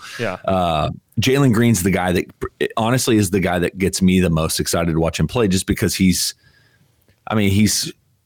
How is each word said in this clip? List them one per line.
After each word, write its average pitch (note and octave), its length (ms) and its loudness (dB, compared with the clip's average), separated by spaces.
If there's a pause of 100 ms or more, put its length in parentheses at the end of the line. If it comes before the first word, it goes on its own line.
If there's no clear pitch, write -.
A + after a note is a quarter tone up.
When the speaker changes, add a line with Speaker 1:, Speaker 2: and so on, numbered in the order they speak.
(200)
Speaker 1:
Yeah. G2+ 260 -6
Speaker 2:
Uh, E2+ 440 -2 (320)
Jalen C3 320 2
Green's A2 300 2
the F#2+ 80 2
guy F2+ 220 0
that, F2+ 120 -2 (520)
honestly, A#2 400 0
is G2+ 140 2
the G2+ 100 0
guy F2+ 180 0
that F2 180 -2
gets F#2 240 -2
me F#2 180 4
the F2+ 100 2
most D#2+ 300 -2
excited E2+ 340 -2
to D#2+ 60 0
watch E2 200 -2
him D#2+ 80 0
play, B2 200 0
just F#2 200 0
because F#2+ 280 -2
he's, F#2 380 2 (920)
I - 80 -4
mean, G2+ 160 2
he's G#2 400 0 (340)